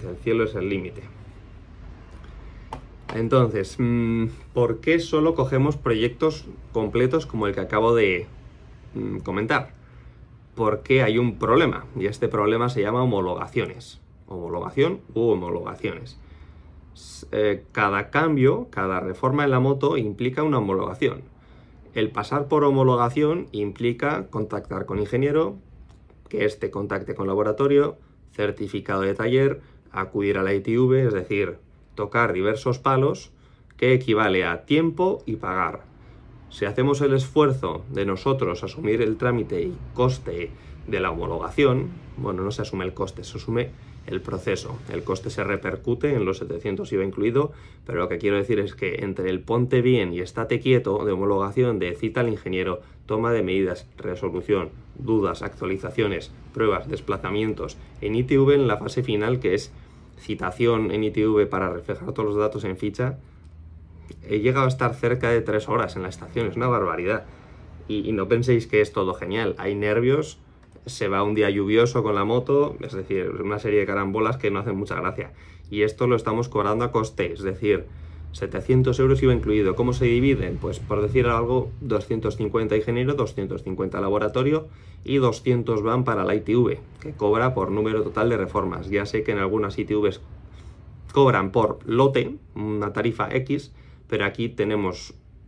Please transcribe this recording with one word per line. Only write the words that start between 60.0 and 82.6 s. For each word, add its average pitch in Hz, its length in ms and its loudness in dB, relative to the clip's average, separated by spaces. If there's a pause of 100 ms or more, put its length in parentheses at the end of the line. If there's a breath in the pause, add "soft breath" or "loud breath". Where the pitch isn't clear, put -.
citación 107 720 0
en 107 140 0
I 107 60 0
T 107 160 2
V 104 200 4
para 95 260 -2
reflejar 95 400 -8
todos 107 160 -2
los 104 80 -2
datos 104 280 0
en 92 120 -4
ficha, 127 420 -4 (1080 loud breath)
he 104 120 0
llegado 131 240 4
a 127 40 4
estar 127 260 0
cerca 123 360 0
de 117 100 6
tres 107 280 0
horas 110 280 0
en 95 60 -4
la 90 60 -6
estación, 104 380 -6
es 90 100 -4
una 120 120 0
barbaridad. 95 580 0 (600 loud breath)
Y, 107 220 -4
y 110 40 -2
no 95 160 -2
penséis 117 380 4
que 107 140 4
es 104 120 2
todo 95 220 -2
genial, 98 440 -2
hay 98 160 -2
nervios, 117 640 0 (480)
se 107 220 -4
va 98 140 0
un 104 120 0
día 104 160 4
lluvioso 107 520 2
con 104 120 0
la 98 100 2
moto, 131 560 2
es - 120 -10
decir, 95 380 -4 (120)
una 104 160 -4
serie 104 220 2
de 95 60 0
carambolas 101 500 0
que 104 140 -2
no 98 100 -2
hacen 98 160 -4
mucha 98 180 -4
gracia. 87 380 -6 (380 loud breath)
Y 104 120 0
esto 107 240 2
lo 123 100 4
estamos 113 320 -2
cobrando 107 360 0
a 120 80 -2
coste, 107 400 -2
es - 100 -10
decir, 95 420 0 (480 loud breath)
setecientos 127 640 2
euros 131 240 6
iva 127 120 6
incluido. 107 400 2
¿Cómo 120 180 2
se 123 140 2
dividen? 120 500 2
Pues, - 240 -6
por 104 220 -2
decir 120 240 2
algo, 120 440 2 (100)
doscientos 110 560 -2
cincuenta 107 400 0